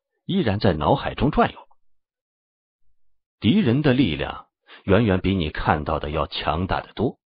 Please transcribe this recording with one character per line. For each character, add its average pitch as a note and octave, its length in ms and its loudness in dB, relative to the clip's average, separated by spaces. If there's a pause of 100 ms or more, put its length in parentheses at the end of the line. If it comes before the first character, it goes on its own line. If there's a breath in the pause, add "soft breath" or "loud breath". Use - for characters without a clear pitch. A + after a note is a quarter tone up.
(260)
依 F3+ 140 -2
然 G#2+ 200 0
在 G2 140 2
脑 D#2 220 2
海 C#2+ 200 -8
中 C3+ 160 0
转 A3+ 220 2
悠 - 160 -20 (1700)
：“敌 D3 200 4
人 C3 220 2
的 D3 120 2
力 A#2 220 2
量 - 320 -8 (360 loud breath)
远 G2 220 4
远 F#2+ 160 2
比 F#2+ 140 0
你 D#2 160 -2
看 D#2 320 0
到 D#2 160 -2
的 D#2 100 -8
要 D2+ 180 -2
强 E2 380 -4
大 D2 160 -4
得 - 120 -20
多。” - 260 -4 (120)